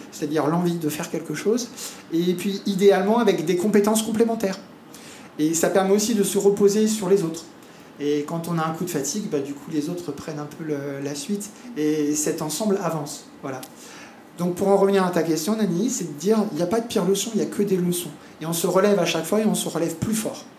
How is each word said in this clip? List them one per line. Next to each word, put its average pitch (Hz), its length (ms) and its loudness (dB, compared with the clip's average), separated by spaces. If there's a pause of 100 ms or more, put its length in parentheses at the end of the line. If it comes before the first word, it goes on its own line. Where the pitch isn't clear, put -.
(120)
c'est-à-dire 147 340 -2
l'envie 170 300 2
de 156 120 -4
faire 165 220 -6
quelque 156 240 -6
chose, 208 340 0 (460)
et 175 200 2
puis 196 300 -4
idéalement 196 540 4
avec 180 260 2
des 175 120 0
compétences 214 460 4
complémentaires. 220 560 0 (800)
Et 156 140 2
ça 170 160 2
permet 190 240 4
aussi 214 220 2
de 202 80 4
se 196 160 0
reposer 202 480 4
sur 214 240 0
les 180 140 4
autres. 165 200 -6 (560)
Et 147 280 0
quand 165 180 -4
on 170 120 -2
a 160 60 0
un 165 60 0
coup 175 140 -4
de - 60 -4
fatigue, 151 380 -2
bah, 147 120 -2
du 139 140 -6
coup, - 180 -14
les 151 180 -2
autres 175 220 -8
prennent 151 260 -10
un 147 80 -8
peu 160 160 -14
le, 151 140 -4 (260)
la 143 140 -6
suite, 202 340 -6 (260)
et 151 380 0
cet 160 280 -2
ensemble 190 380 0
avance. 160 440 -6 (180)
Voilà. 131 180 -8 (800)
Donc 180 160 -2
pour 196 140 0
en 196 80 6
revenir 196 280 4
à 180 60 2
ta 165 140 2
question, 165 320 0
Nani, 196 340 0
c'est - 140 -4
de 147 120 -8
dire, 202 220 2 (140)
il 151 60 -6
n'y 175 40 2
a 175 40 0
pas 226 120 2
de 226 80 -4
pire 185 180 0
leçon, 196 300 0
il 196 40 2
n'y 151 80 0
a - 40 -6
que 202 140 0
des 185 120 0
leçons. 175 340 -2 (300)
Et 156 60 -8
on 165 60 -4
se 180 160 -2
relève 190 320 4
à 170 40 4
chaque 160 200 -2
fois, 202 160 0
et - 60 2
on 180 100 2
se - 120 -4
relève 165 280 -2
plus 220 180 -2
fort. - 300 -4 (140)